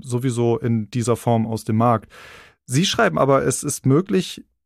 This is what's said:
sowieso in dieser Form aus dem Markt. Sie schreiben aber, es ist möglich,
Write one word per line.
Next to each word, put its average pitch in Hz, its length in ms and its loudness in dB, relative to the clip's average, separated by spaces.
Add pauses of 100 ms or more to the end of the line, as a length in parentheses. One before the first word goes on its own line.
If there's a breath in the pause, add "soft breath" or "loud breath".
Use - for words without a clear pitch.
sowieso 120 560 0
in 117 320 -2
dieser 120 260 -2
Form 113 320 0
aus 113 160 -6
dem 110 140 -2
Markt. 117 340 2 (540 loud breath)
Sie 143 200 0
schreiben 196 320 0
aber, 139 280 2
es - 180 -2
ist - 220 -6
möglich, 175 580 0 (220)